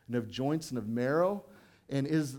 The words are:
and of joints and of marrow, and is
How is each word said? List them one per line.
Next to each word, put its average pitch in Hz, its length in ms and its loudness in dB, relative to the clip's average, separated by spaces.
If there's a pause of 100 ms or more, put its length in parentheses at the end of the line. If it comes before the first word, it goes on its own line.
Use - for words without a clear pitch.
and 117 100 -2
of 110 120 0
joints 143 400 -2
and 127 100 -4
of 104 80 -6
marrow, 151 580 2 (440)
and 135 180 0
is 151 320 0